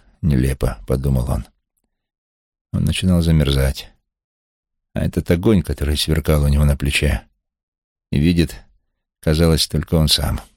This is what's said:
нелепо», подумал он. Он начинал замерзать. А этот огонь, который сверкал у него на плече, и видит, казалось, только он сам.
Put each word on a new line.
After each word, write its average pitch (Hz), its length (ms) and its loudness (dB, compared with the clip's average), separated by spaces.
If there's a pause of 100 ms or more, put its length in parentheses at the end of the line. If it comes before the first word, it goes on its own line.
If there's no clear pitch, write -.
(220)
нелепо», 65 680 -2
подумал 65 420 -2
он. 62 160 -4 (1300)
Он - 100 -2
начинал 87 380 0
замерзать. 69 680 0 (1000)
А - 80 -6
этот - 300 -2
огонь, 92 300 2
который 71 360 -4
сверкал 76 460 0
у 73 40 2
него 71 180 2
на 71 120 2
плече, 69 500 -2 (840)
и - 80 0
видит, 82 360 2 (640)
казалось, 80 480 2
только - 280 -4
он 78 120 4
сам. - 320 -2 (180)